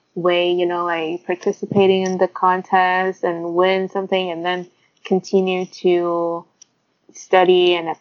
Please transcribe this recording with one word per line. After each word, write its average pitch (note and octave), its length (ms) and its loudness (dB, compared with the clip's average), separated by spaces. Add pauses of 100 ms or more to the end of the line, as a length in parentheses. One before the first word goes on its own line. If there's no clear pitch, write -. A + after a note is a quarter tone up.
(160)
way, F3 380 0
you F3+ 120 0
know, F3 200 -4
like, E3 400 -6
participating F#3+ 800 0
in F#3 140 -4
the F#3 100 2
contest F#3 960 0
and E3+ 300 -6
win F#3+ 340 2
something F#3+ 420 -4
and E3 140 -8
then F3+ 240 -4 (340)
continue F#3 640 0
to E3+ 800 -2 (640)
study F3+ 640 4
and, E3 260 -6